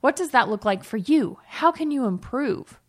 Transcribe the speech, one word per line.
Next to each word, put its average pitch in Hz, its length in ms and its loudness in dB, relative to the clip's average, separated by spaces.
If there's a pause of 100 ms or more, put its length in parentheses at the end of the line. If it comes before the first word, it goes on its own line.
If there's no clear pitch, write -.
What 294 140 2
does 339 160 -4
that 240 180 2
look 214 160 -4
like 196 200 0
for - 140 -6
you? 208 460 2
How - 280 2
can 320 180 -4
you 277 140 0
improve? 220 760 -4 (100)